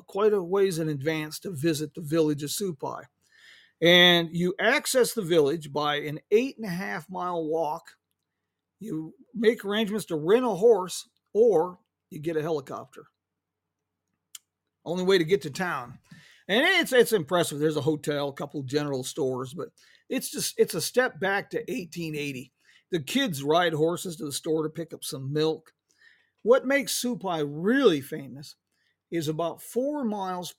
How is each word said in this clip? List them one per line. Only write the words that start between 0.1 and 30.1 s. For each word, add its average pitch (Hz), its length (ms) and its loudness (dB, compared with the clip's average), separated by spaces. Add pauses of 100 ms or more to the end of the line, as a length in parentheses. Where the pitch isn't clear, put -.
a 202 80 0
ways 185 380 2
in 160 100 0
advance 156 500 -4
to 202 120 -8
visit 151 420 -2
the 180 80 -12
village 151 420 2
of 143 60 -8
Supai. 175 540 -6 (800)
And 175 500 8
you 175 280 -2
access 254 540 2
the 226 80 -2
village 156 500 2
by 147 260 -2
an 147 220 -6 (120)
eight 247 260 2
and 220 80 -10
a 202 40 -6
half 190 400 -8
mile 180 360 -6
walk. 160 460 -4 (880)
You 160 340 -10 (200)
make 233 300 4
arrangements 208 440 -2
to 165 100 -4
rent 202 280 2
a 240 40 0
horse, 185 580 2 (240)
or 180 480 4 (300)
you 165 100 -14
get 156 160 -4
a 156 60 0
helicopter. 143 640 -8 (1800)
Only 180 220 -4
way 196 120 6
to 175 60 4
get 190 200 2
to 156 60 -8
town. 147 500 -8 (480)
And 233 180 2
it's, 349 260 2
it's 240 220 6
impressive. 160 460 0
There's 151 180 0
a 143 40 0
hotel, 147 480 -2
a 135 40 -10
couple 143 300 -8
general 139 400 -2
stores, 131 500 -4
but - 160 -10 (400)
it's 254 200 -4
just, 214 280 -6
it's 226 160 2
a 170 80 -4
step 247 380 -2
back 196 320 -2
to 170 200 -6
eighteen 170 440 -8
eighty. 143 360 -8 (400)
The 175 80 -2
kids 165 440 -2
ride 160 300 2
horses 165 440 -2
to 151 80 -8
the 147 60 -8
store 156 320 -2
to 156 60 -4
pick 156 240 -12
up 131 100 -16
some 135 300 -8
milk. 156 400 -2 (720)
What 254 240 4
makes 262 340 0
Supai 180 460 -4
really 180 540 2
famous 139 540 -14 (540)
is 165 180 -4
about 160 340 -4
four 277 420 -4
miles 185 560 -6